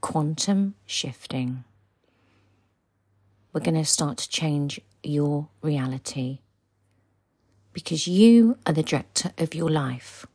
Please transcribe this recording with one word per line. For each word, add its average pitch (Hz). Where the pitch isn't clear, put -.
Quantum 190
shifting. 127
We're 156
gonna 160
start 147
to -
change 147
your 147
reality, 131
because -
you 226
are 160
the 156
director -
of 160
your 160
life. 131